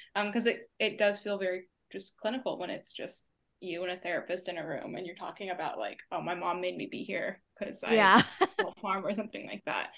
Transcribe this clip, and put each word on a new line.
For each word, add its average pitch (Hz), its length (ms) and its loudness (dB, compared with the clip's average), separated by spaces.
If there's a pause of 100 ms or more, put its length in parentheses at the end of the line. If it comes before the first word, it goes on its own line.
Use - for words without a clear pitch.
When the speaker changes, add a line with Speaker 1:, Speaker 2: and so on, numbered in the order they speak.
(160)
Speaker 1:
um, 208 160 2
'cause 220 160 2
it, - 220 0 (100)
it 220 180 2
does 202 220 4
feel 202 180 -2
very 185 320 -2 (220)
just - 260 -12
clinical 220 400 -2
when 180 120 -4
it's - 240 -8
just - 340 -10 (320)
you 175 240 -6
and 180 80 -2
a 180 80 -6
therapist 175 500 -4
in 175 80 -4
a 156 100 -6
room - 280 -6
and 185 100 -6
you're 170 100 -10
talking 190 340 -8
about, 170 300 -2
like, 101 200 -6 (120)
"Oh, 170 100 -2
my 170 140 -2
mom 175 260 0
made 180 160 0
me - 100 -4
be 233 160 -6
here - 400 -4 (140)
'cause - 260 -6
I 226 120 4
Speaker 2:
Yeah. 208 260 10 (180)
<laughs> - 200 4
Speaker 1:
self-harm," 196 460 -2
or 202 80 0
something 202 340 -6
like 202 180 -10
that. - 320 -2